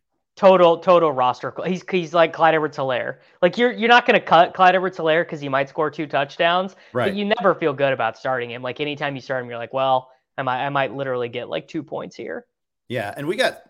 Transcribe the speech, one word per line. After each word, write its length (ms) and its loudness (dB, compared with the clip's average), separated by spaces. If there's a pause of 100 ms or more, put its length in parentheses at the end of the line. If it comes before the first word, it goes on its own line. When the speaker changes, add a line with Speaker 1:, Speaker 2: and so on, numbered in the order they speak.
(340)
Speaker 1:
Total, 440 6
total 340 4
roster 420 -2
cl-, 140 -8
he's, 200 -6
he's 260 -4
like 180 4
Clyde 220 4
Edwards-Helaire. 640 -4 (220)
Like, 160 2
you're, 140 2
you're 180 -2
not 160 6
gonna 140 4
cut 360 4
Clyde 200 6
Edwards-Helaire 540 0
'cause 120 -10
he 80 -8
might 200 -2
score 240 -4
two 160 -8
touchdowns, 640 -2 (180)
Speaker 2:
Right. 180 -2
Speaker 1:
but 40 -4
you 100 -4
never 300 0
feel 180 0
good 200 0
about 260 -4
starting 320 -6
him. 120 -12
Like, 180 -8
anytime 340 -6
you 60 -12
start 240 -6
him, 60 -14
you're 80 -10
like, 160 -10
"Well, 360 0 (260)
I 60 -6
might, 220 -4
I 60 -4
might 220 -2
literally 360 -6
get, 200 -10
like, 200 -8
two 160 -10
points 320 -14
here." 300 -12 (420)
Speaker 2:
Yeah, 260 -6
and 120 -12
we 100 -4
got, 340 -2